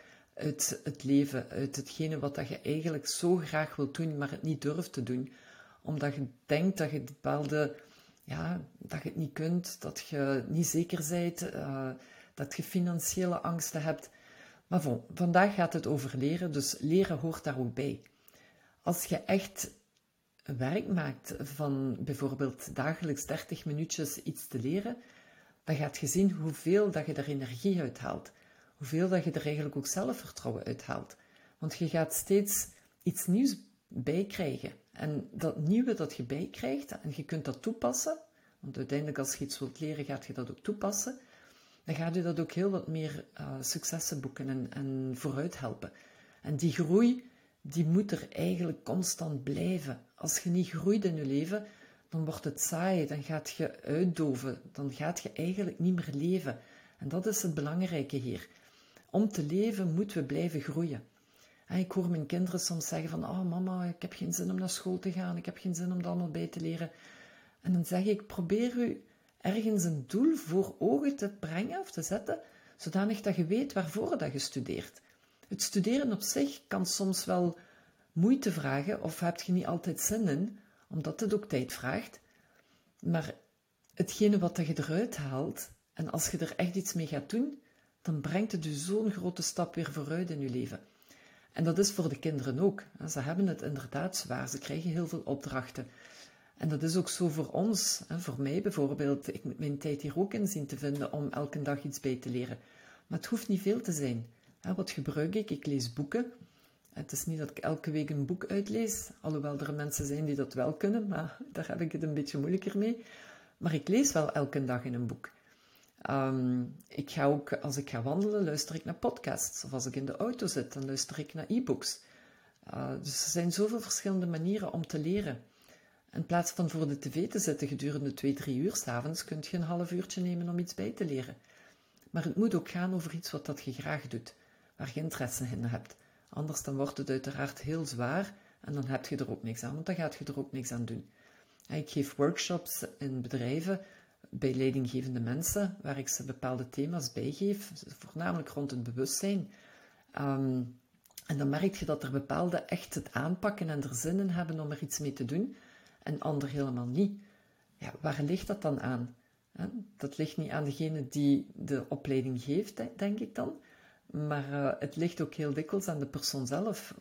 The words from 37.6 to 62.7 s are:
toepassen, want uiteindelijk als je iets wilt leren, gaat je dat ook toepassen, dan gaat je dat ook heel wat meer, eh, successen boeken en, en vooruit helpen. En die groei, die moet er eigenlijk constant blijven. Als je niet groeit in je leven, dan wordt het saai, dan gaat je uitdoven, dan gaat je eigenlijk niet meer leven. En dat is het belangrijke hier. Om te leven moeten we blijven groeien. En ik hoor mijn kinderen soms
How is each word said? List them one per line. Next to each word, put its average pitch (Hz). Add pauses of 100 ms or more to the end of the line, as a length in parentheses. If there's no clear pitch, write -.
toepassen, 247 (420)
want -
uiteindelijk 143
als 139
je 139
iets -
wilt 135
leren, 151
gaat 139
je 127
dat 123
ook -
toepassen, 208 (680)
dan 160
gaat 165
je 185
dat 165
ook 160
heel 190
wat 190
meer, 156
eh, 143
successen 156
boeken 135
en, 131
en 131
vooruit 143
helpen. 117 (500)
En 156
die 160
groei, 214 (320)
die 160
moet 196
er -
eigenlijk 170
constant 160
blijven. 147 (140)
Als -
je 180
niet 175
groeit 196
in 170
je 151
leven, 165 (440)
dan 160
wordt 156
het -
saai, 170
dan 143
gaat 156
je -
uitdoven, 147 (100)
dan 139
gaat 160
je -
eigenlijk 180
niet 180
meer 165
leven. 147 (380)
En 143
dat 175
is 214
het 170
belangrijke 151
hier. 120 (640)
Om 202
te 170
leven 190
moeten 202
we 151
blijven 156
groeien. 143 (640)
En 180
ik 185
hoor 180
mijn 156
kinderen 180
soms 165